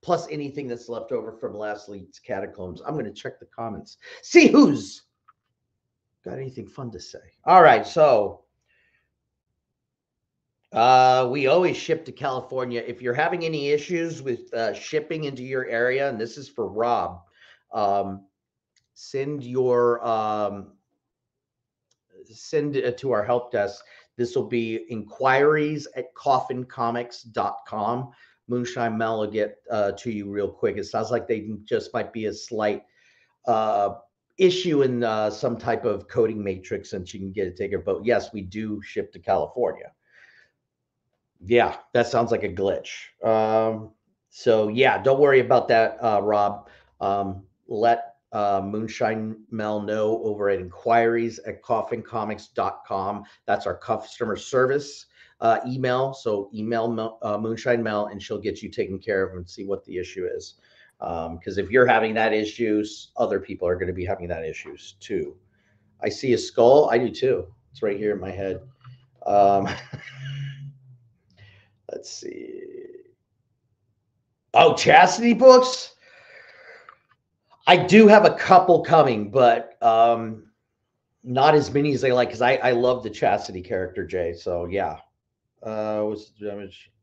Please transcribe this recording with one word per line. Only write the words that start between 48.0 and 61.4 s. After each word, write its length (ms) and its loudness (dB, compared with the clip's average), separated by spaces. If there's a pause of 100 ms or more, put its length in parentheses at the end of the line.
uh, 280 -2
Moonshine 760 -6 (160)
Mel 280 -4
know 440 -2
over 260 -2
at 80 0
inquiries 880 0
at 160 -12
coffin 400 -4
comics 460 -8
dot 360 -6
com. 380 -6 (240)
That's 180 -2
our 120 -6
customer 580 -6
service, 720 -2 (340)
uh, 240 2
email. 480 -2
So 400 -4
email 360 -4
Mel, 340 -6
uh, 160 -4
Moonshine 420 -2
Mel, 260 -2
and 140 -12
she'll 200 -10
get 200 -6
you 80 -12
taken 300 -6
care 240 -2
of 140 -6
and 120 -14
see 160 -14
what 200 -6
the 140 -10
issue 280 -8
is. 280 -10 (460)
Um, 380 -8
'cause 200 -8